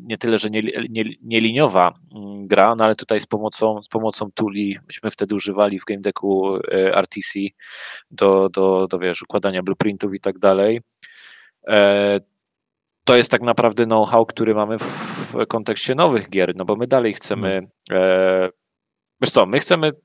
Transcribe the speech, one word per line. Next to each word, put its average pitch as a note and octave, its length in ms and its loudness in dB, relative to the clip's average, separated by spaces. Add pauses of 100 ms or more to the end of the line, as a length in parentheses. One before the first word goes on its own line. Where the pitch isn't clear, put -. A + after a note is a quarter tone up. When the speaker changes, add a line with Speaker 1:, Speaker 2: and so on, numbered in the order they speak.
Speaker 1:
nie A2+ 160 -8
tyle, A2+ 200 0
że G#2+ 120 -4
nie, G#2+ 120 -2 (280)
nie, A2 140 -4 (180)
nieliniowa, A2+ 720 2 (220)
mm, G2+ 300 -14
gra, G2+ 320 4
no A2+ 60 2
ale A2 120 4
tutaj G#2+ 240 -2
z - 60 -10
pomocą, G#2+ 560 -2
z - 60 -16
pomocą A2 460 -4
tooli, G2+ 520 -4
myśmy - 240 -10
wtedy G2+ 240 -6
używali G2+ 460 0
w - 40 -18
Game G2+ 160 -6
Decku, G2 560 -2
e, - 40 -4 (340)
R F#2+ 120 2
T - 140 -12
C G2 200 -8 (680)
do, G2 380 4
do, F#2+ 420 2
do, F#2 80 -4
wiesz, F2+ 240 -4
układania F#2 400 -4
blueprintów F#2+ 520 -4
i G2 60 -10
tak F#2 180 -6
dalej. G2+ 420 4 (880)
E, G2+ 520 4 (840)
to B2+ 120 6
jest A#2+ 140 4
tak A2+ 120 2
naprawdę A#2 420 2
know-how, A2+ 420 4
który A2 280 0
mamy G#2+ 240 -2
w, - 40 -10
w - 640 -8
kontekście A2+ 480 -4
nowych C3+ 340 2
gier, F#2 280 0
no F#2 80 -6
bo G2+ 120 -2
my A#2 100 -4
dalej B2 260 2
chcemy, G2 480 -4 (300)
Speaker 2:
No. - 60 -2
Speaker 1:
e, F#2 520 2 (760)
wiesz - 60 4
co, G#2+ 160 4
my G#2+ 120 0
chcemy D#3 320 0 (140)